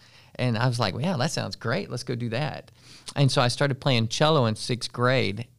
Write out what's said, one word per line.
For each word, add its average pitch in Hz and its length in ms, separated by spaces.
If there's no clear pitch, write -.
and 120 220
I 117 100
was 120 120
like, 101 140
"Well, 98 100
yeah, 180 140
that 123 140
sounds 107 260
great. 135 340
Let's 123 120
go 127 120
do 120 140
that." 113 420
And 139 120
so 143 120
I 123 80
started 139 320
playing 120 260
cello 151 380
in 110 100
sixth - 380
grade, 113 540